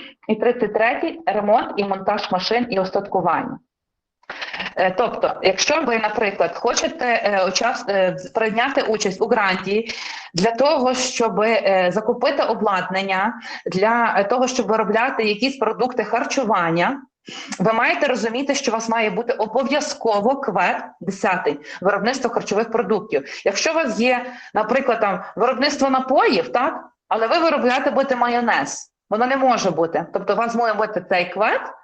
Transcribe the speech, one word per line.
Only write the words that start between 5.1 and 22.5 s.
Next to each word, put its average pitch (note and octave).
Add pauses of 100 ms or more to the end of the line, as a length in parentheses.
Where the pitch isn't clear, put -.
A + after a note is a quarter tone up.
якщо C#4+
ви, A#3
наприклад, G#3+
хочете, B3+
е, G3+
учас-, A3+
е, F#3 (180)
прийняти A#3
участь G#3
у A3+
гранті G#3 (380)
для G3
того, C4
щоб, A3
е, G3
закупити A#3+
обладнання, G3 (240)
для, A3
е, G3
того, B3
щоб B3
виробляти A3
якісь G#3+
продукти A3+
харчування, G#3 (580)
ви A3
маєте C#4+
розуміти, B3+
що B3+
у -
вас A3+
має A3+
бути A#3
обов'язково A#3
квет A#3 (180)
десятий, F3 (220)
виробництво G#3
харчових A3